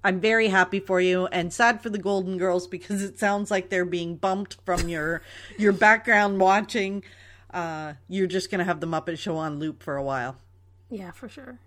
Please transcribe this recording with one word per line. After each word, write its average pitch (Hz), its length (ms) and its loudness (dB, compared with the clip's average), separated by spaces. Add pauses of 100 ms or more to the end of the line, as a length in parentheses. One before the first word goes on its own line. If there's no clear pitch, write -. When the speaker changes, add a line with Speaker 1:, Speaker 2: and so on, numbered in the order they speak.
Speaker 1:
I'm 185 160 2
very 220 300 4
happy 190 320 4
for 185 180 0
you 185 280 2
and 175 260 -4
sad 233 280 2
for 233 80 -8
the 208 80 -6
Golden 190 400 -2
Girls 180 300 0
because 196 340 -6
it 196 160 -8
sounds 202 340 0
like 190 180 -2
they're 180 160 0
being 170 320 -6
bumped 196 480 -4
from 170 240 -2
your, 165 320 -4 (360)
your 208 140 4
background 208 720 4
watching. 196 600 2 (500)
Uh, 160 400 -8 (160)
you're 185 180 0
just 185 240 -4
gonna 180 140 -2
have 165 160 -2
The 165 60 -4
Muppet 160 300 -4
Show 170 200 -4
on 151 220 -4
loop 151 220 -6
for 147 140 -6
a 139 80 -4
while. 131 320 -4 (540)
Speaker 2:
Yeah, 190 220 -10
for - 180 -16
sure. 254 380 -20